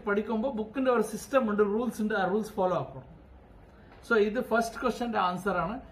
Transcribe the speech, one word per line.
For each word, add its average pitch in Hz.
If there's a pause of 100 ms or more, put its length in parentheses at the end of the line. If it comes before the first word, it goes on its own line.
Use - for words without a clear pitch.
പഠിക്കുമ്പോ 220
ബുക്കിന്റെ 247
ഒരു 233
സിസ്റ്റം 226
ഉണ്ട്, 208
rules 220
ഉണ്ട്, 214
ആ 190
rules 208
follow 185
ആക്കണം. - (920)
So 233
ഇത് 214
ഫസ്റ്റ് 226
ക്വസ്റ്റ്യന്റെ 233
answer 180
ആണ്. 196 (100)